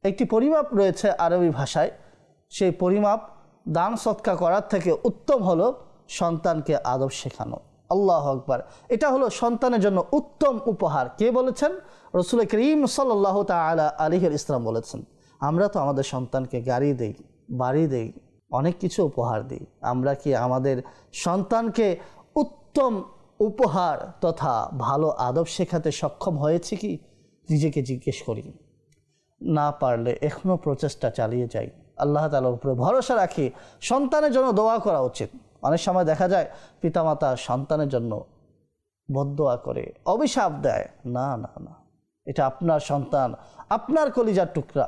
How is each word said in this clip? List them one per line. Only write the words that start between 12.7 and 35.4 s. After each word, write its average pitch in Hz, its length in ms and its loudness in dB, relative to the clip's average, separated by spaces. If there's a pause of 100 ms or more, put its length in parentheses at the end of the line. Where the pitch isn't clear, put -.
সাল্লাল্লাহু 202 580 2
তাআলা 165 420 2 (120)
আলাইহি 170 360 2
ইসলাম 143 300 -2
বলেছেন। 113 360 -4 (400)
আমরা 165 280 2
তো 208 120 -4
আমাদের 139 240 0
সন্তানকে 127 580 -4
গাড়ি 131 320 0
দেই, 117 200 -4 (380)
বাড়ি 131 340 0
দেই, 123 220 -2 (420)
অনেক 147 280 0
কিছু 185 260 -4
উপহার 120 420 -2
দিই। 127 180 -12 (180)
আমরা 127 320 0
কি 143 220 -4
আমাদের 127 400 0 (420)
সন্তানকে 214 680 0 (500)
উত্তম - 560 0 (480)
উপহার 190 560 2 (240)
তথা 143 340 0 (240)
ভালো 139 300 0 (120)
আদব 135 280 0
শেখাতে 165 440 -2
সক্ষম - 460 -4
হয়েছে 165 380 0
কি? 202 160 -6 (560)
নিজেকে 151 340 2
জিজ্ঞেস 127 400 -4
করি। 110 220 -6 (960)
না 151 320 0
পারলে 123 400 0 (100)
এখনও 175 340 -2
প্রচেষ্টা 139 540 -2
চালিয়ে 120 380 -2
যাই, 113 200 -6 (300)
আল্লাহ 147 300 2
তাআলার 131 280 0
উপরে 135 180 -2
ভরসা 226 400 2
রাখি। 170 320 0 (360)
সন্তানের 285 500 2
জন্য 262 200 2
দোয়া 220 260 4
করা 202 220 0
উচিত। 123 300 -4 (320)